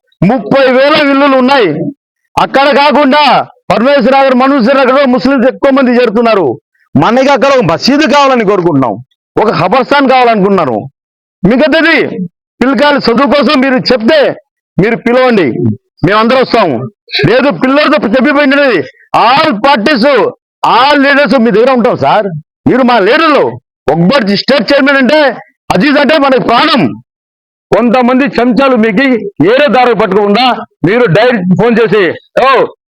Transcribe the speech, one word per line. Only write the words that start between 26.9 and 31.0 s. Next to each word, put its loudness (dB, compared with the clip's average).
కొంతమంది 0
చెంచాలు 0
మీకు 0
ఏరే 2
దారి 2
పట్టుకోకుండా 0
మీరు 2